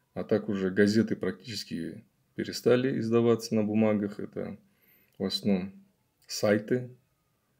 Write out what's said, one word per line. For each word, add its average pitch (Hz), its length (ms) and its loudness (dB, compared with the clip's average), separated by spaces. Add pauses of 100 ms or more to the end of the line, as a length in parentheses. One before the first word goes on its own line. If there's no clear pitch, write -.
(140)
А - 120 -6
так - 240 0
уже 95 220 0
газеты 104 440 4
практически 92 880 -10 (360)
перестали 123 600 0
издаваться 113 540 2
на 107 120 2
бумагах. 107 520 0
Это 95 400 -10 (600)
в 98 80 -4
основном 98 480 -2 (520)
сайты 110 640 0 (720)